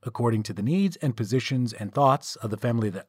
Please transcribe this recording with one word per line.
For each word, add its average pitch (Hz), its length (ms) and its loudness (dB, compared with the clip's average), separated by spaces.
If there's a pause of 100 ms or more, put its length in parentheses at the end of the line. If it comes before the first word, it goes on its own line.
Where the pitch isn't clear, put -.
according 113 400 0
to 101 120 -8
the 98 80 -6
needs 180 340 2
and 135 200 -2
positions 123 580 0
and 104 180 -10
thoughts 143 440 2
of 110 140 -6
the 107 60 -4
family 117 320 0
that 95 200 -8